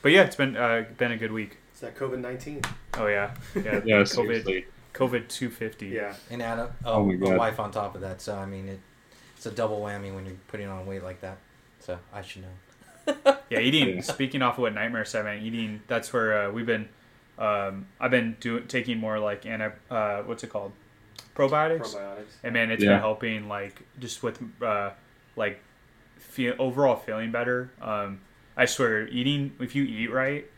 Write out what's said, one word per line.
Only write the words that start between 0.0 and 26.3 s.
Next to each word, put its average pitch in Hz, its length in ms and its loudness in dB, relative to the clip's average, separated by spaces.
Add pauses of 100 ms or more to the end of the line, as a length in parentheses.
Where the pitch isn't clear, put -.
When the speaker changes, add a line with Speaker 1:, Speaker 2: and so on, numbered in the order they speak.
Speaker 1:
but 143 100 6
yeah, 185 120 10
it's 143 120 2
been, 131 220 0
uh, 117 280 2 (120)
been 120 160 0
a 113 40 -4
good 110 140 -4
week. 107 260 -6 (140)
Speaker 2:
It's - 80 -20
that 117 180 -12
covid 127 220 -4
nineteen. 127 420 -8 (360)
Speaker 1:
Oh, 113 100 2
yeah. 101 260 0 (100)
Speaker 2:
<laughs> - 120 -12
Speaker 1:
Yeah. 104 300 0
Speaker 3:
Yeah, 110 160 6
Speaker 1:
covid, 98 60 8
Speaker 3:
seriously. 107 580 0 (280)
Speaker 1:
covid 120 360 0
two 123 200 -4
fifty. 110 380 -8
Speaker 2:
Yeah. 104 260 -6 (160)
Speaker 4:
And 120 120 -8
add 117 180 -4
a, 117 160 -4 (100)
a, 117 60 0
Speaker 3:
Oh 107 140 4
my 95 80 4
Speaker 4:
a 90 40 0
Speaker 3:
God. 95 200 4
Speaker 4:
wife 110 240 2
on 104 100 -4
top 101 240 -4
of 92 60 -10
that. 95 200 -8
So, 104 140 -6
I 98 100 -6
mean, 95 220 -10
it, 98 120 -10 (580)
it's - 80 -16
a 113 60 -6
double 107 300 -2
whammy 101 320 -6
when 95 120 -10
you're 92 100 -10 (140)
putting 101 180 -8
on 95 180 -8
weight 98 180 -8
like 92 180 -10
that. 95 160 -10 (420)
So, 90 180 -8 (160)
I 101 80 -10
should 92 220 -14
know. - 720 -8 (260)
<laughs> - 80 -20
Speaker 1:
Yeah, 233 100 2
eating, 131 360 4
Speaker 3:
Yeah. 90 60 -4
Speaker 1:
speaking 135 400 -2
off 123 140 4
of - 80 -8
what 110 120 0
Nightmare 113 300 -2
said, 107 200 -2
man, 104 160 -6
eating, 110 460 -4
that's 117 260 -2
where, 107 340 2
uh, 101 40 -2
we've 113 140 -4
been, 110 240 0 (500)
um, 98 480 0 (140)
I've 123 100 2
been 117 300 2
do-, 117 200 -2
taking 120 380 -2
more, 107 200 -2
like, 104 260 -2
anti-, 110 260 -4 (180)
uh, 107 340 0
what's 113 200 -8
it 120 60 -10
called? 101 240 -6 (640)
Probiotics. 151 600 2
Speaker 2:
Probiotics. 101 380 -10 (100)
Speaker 1:
And, 117 100 -4
man, 113 180 4
it's 107 120 4
Speaker 3:
Yeah. 101 80 8
Speaker 1:
been 98 80 10
helping, 107 480 -2
like, 101 340 -8 (180)
just 123 240 -10
with, 117 160 -2 (220)
uh, 104 300 0 (440)
like, 104 260 -2 (580)
feel, 123 400 -2